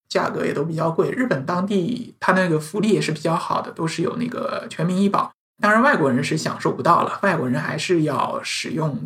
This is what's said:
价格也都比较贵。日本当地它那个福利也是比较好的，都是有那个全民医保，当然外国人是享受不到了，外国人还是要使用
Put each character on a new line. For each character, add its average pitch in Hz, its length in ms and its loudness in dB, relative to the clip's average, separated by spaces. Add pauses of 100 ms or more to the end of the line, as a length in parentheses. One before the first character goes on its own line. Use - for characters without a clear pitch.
价 - 220 0
格 170 160 -2
也 170 60 -2
都 143 120 -2
比 165 100 -4
较 160 160 0
贵。 190 200 2
日 247 160 0
本 139 180 0
当 180 220 0
地 196 520 -2
它 - 140 2
那 185 160 4
个 160 100 2
福 202 220 -4
利 220 80 2
也 180 120 4
是 160 120 -2
比 156 80 -6
较 165 160 0
好 - 240 -2
的， - 120 -8
都 165 140 -4
是 160 140 -4
有 - 160 -2
那 - 100 -2
个 - 440 -6
全 - 160 -2
民 180 100 0
医 196 120 4
保， - 220 0 (300)
当 208 100 4
然 220 120 6
外 285 140 4
国 143 140 2
人 131 140 2
是 160 140 0
享 - 200 -4
受 160 140 0
不 - 100 -6
到 170 200 4
了， - 200 -4
外 190 140 2
国 127 120 -2
人 131 120 0
还 151 160 -4
是 160 280 2
要 - 380 -2
使 - 280 -6
用 156 360 -2